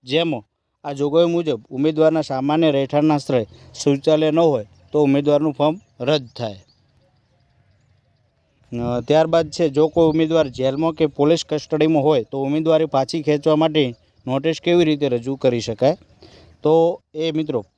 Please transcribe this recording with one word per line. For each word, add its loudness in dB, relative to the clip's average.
જેમાં -2
આ -10
જોગવાઈ 2
મુજબ -2
ઉમેદવારના 2
સામાન્ય 0
રહેઠાણના 0
સ્થળે -2
શૌચાલય 2
ન 0
હોય 0
તો 0
ઉમેદવારનું 2
ફોર્મ -2
રદ -2
થાય. -8
અ, -2
ત્યારબાદ 2
છે 0
જો 2
કોઈ 2
ઉમેદવાર 2
જેલમાં -2
કે 0
પોલીસ 0
કસ્ટડીમાં 0
હોય 2
તો -8
ઉમેદવારી 0
પાછી -2
ખેંચવા 0
માટે 0
નોટિસ -2
કેવી 2
રીતે -2
રજૂ -4
કરી 0
શકાય? -2
તો 2
એ -4
મિત્રો -6